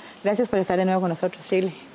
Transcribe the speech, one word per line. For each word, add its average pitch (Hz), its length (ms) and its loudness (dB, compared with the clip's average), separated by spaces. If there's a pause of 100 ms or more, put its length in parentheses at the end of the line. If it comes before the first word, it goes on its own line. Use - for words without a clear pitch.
(260)
Gracias 208 240 2
por 196 100 2
estar 185 180 2
de 185 60 2
nuevo 185 160 2
con 180 80 0
nosotros, 175 420 -4
Shirley. 185 240 0 (220)